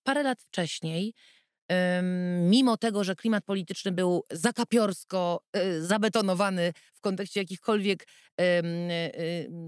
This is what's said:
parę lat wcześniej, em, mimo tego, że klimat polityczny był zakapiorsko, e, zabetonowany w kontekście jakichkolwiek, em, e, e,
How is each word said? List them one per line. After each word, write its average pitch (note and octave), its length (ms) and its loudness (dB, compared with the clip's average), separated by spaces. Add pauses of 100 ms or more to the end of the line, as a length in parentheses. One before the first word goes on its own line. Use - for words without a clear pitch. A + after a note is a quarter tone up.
parę C#4+ 200 0
lat C4 180 -2
wcześniej, E3 720 -6 (540)
em, F3+ 840 0
mimo A#3+ 280 6
tego, G#3 260 0
że F#3 120 -2
klimat G#3+ 300 0
polityczny G3 460 -4
był F3+ 400 2
zakapiorsko, F#3 1120 0 (100)
e, F3+ 280 0
zabetonowany F#3+ 920 0 (200)
w - 80 -20
kontekście G3 380 -4
jakichkolwiek, G3 680 -2 (300)
em, F3 280 2
e, E3+ 280 -4
e, E3+ 540 -4 (200)